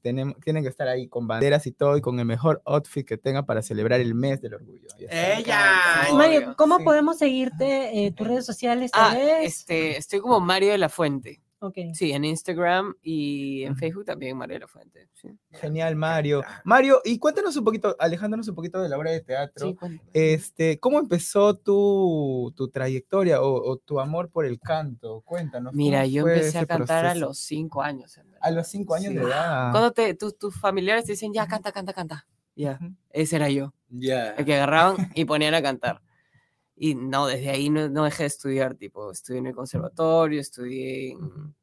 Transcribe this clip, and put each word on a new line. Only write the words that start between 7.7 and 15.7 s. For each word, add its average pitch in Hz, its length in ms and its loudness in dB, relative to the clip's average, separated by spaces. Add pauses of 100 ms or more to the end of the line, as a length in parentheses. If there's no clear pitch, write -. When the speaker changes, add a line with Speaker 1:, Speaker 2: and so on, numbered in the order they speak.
Speaker 4:
eh, 196 60 0
tus 214 160 -6
redes 247 180 -2
sociales, 240 460 -2
tal 220 200 6
Speaker 3:
Ah, 226 60 0
Speaker 4:
vez? 302 420 2
Speaker 3:
este, 160 380 -2
estoy 196 220 -4
como 226 220 4
Mario 190 300 4
de 208 60 4
la 175 120 2
Fuente. 143 520 -2 (180)
Speaker 4:
Ok. 190 180 -10 (160)
Speaker 3:
Sí, 156 180 -2
en 139 140 -2
Instagram 175 760 -2
y 143 640 -6
en 139 80 -6
Speaker 1:
Ujú. 135 80 -6
Speaker 3:
Facebook 170 260 -6
también 139 320 -8
Mario 127 180 -10
de - 40 -12
la - 80 -18
Fuente. - 460 -20
Sí. - 160 -20 (220)
Speaker 1:
Genial, 160 440 -4